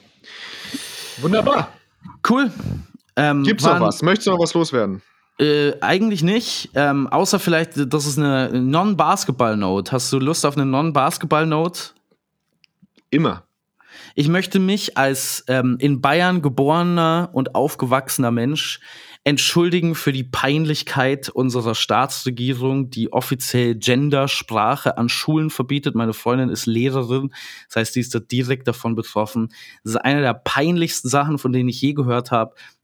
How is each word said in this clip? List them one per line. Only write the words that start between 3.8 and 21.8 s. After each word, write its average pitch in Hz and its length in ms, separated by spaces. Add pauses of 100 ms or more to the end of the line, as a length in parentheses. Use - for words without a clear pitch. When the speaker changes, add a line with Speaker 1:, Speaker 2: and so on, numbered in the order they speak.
Speaker 1:
was? 104 200
Möchtest 190 240
du 196 60
noch 175 80
was 165 120
loswerden? 117 480 (380)
Speaker 2:
Äh, 147 420
eigentlich 185 420
nicht. 214 520
Ähm, 139 320
außer 190 320
vielleicht, 165 340 (200)
das 147 140
ist 143 120
eine 139 340
Non-Basketball-Note. 127 1400
Hast 127 200
du 135 60
Lust 147 260
auf 143 120
eine 139 100
Non-Basketball-Note? 156 1200 (1200)
Speaker 1:
Immer. 127 340 (680)
Speaker 2:
Ich 147 140
möchte 185 300
mich 196 380
als, 135 500
ähm, 127 320
in 139 220
Bayern 175 420
geborener 165 880
und 131 220
aufgewachsener 131 760
Mensch 120 500 (420)
entschuldigen 170 720
für - 180
die 131 120
Peinlichkeit 139 1040
unserer 120 460
Staatsregierung, 127 1160